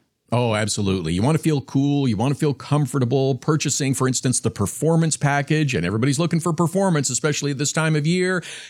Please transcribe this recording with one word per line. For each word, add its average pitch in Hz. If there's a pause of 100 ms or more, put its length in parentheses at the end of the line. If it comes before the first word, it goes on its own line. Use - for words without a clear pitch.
(300)
Oh, 120
absolutely. 98
You 87
wanna 151
feel 151
cool. 143
You 107
wanna 135
feel 147
comfortable. 135
Purchasing, 143
for 131
instance, 131
the -
Performance 160
Package, 143
and 87
everybody's 120
looking 175
for 175
performance, 170
especially 143
this 139
time 160
of 147
year, 180 (260)